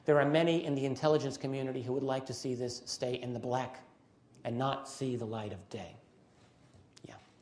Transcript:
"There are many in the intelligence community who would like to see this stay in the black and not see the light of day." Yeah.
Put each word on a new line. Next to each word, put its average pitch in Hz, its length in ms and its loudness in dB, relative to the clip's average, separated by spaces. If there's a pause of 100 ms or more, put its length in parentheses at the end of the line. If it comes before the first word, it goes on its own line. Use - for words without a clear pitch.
"There 147 140 8
are 139 60 8
many 165 380 6
in 147 120 0
the 135 100 0
intelligence 139 500 2
community 135 460 -4
who 123 120 -2
would 135 100 0
like 135 240 -2
to 127 60 -6
see 127 200 -4
this 120 320 -4
stay 123 300 -4
in 123 180 -6
the 120 60 -4
black 123 400 -2 (640)
and 117 120 -4
not 135 320 -2
see 131 280 -4
the 113 100 -4
light 107 260 -6
of 92 180 -14
day." 92 260 -12 (1120)
Yeah. - 80 -16 (260)